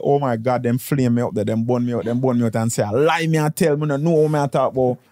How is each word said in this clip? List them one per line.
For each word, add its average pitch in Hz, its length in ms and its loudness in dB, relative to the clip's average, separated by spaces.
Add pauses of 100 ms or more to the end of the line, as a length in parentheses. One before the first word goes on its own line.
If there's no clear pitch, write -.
oh 143 160 2
my 127 160 0
God, 123 260 -2
them 120 160 0
flame 127 380 0
me 120 60 0
up 120 120 -4
there, 107 100 -2
them 113 200 -2
burn 123 220 0
me 120 80 -2
out, 110 100 -4
them 120 160 -2
burn 131 180 2
me 120 80 2
out 110 100 -2
and 113 160 0
say, 117 120 -2
"I 104 60 -4
lie 160 360 2
me, 160 140 2
I 151 80 0
tell 151 280 0
me, 151 120 -4
no 143 80 0
know 151 160 0
what 151 220 2
I 147 120 2
talk 131 260 -2
about," 127 260 0 (140)